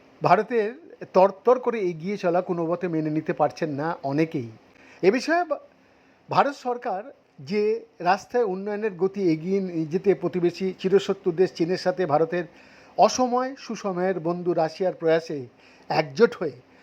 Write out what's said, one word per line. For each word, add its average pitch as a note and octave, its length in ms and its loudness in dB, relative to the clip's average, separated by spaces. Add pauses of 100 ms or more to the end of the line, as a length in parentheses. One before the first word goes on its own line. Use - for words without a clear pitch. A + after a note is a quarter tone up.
(220)
ভারতের G#3+ 520 2 (380)
তরতর G3 460 4
করে A#3 220 -2
এগিয়ে F3+ 360 -4
চলা F3+ 240 0
কোনো E3+ 260 -2
মতে F3 220 -2
মেনে D#3 220 -2
নিতে D#3 220 -2
পারছেন D3+ 380 0
না D3+ 320 -4
অনেকেই। C#3 460 -2 (540)
এ F3+ 80 6
বিষয়ে D#4 340 0
বা-, D4+ 140 -4 (720)
ভারত A3+ 240 4
সরকার A#3+ 580 -6 (280)
যে G#3 400 0 (200)
রাস্তায় G3 440 0
উন্নয়নের G#3 520 -4
গতি F#3+ 320 -2
এগিয়ে E3+ 320 0
নিয়ে E3+ 260 -4
যেতে F#3 280 2
প্রতিবেশী F3 640 -2
চিরশত্রু F#3+ 540 0
দেশ E3+ 220 2
চীনের F3 220 -2
সাথে F3+ 300 -2
ভারতের E3 380 2 (540)
অসময় B3 600 2
সুসময়ের F#3+ 640 -4
বন্ধু F3 340 -2
রাশিয়ার E3 400 0
প্রয়াসে D#3+ 520 0 (420)
একজোট D#3 460 2
হয়ে C#3 220 -6 (260)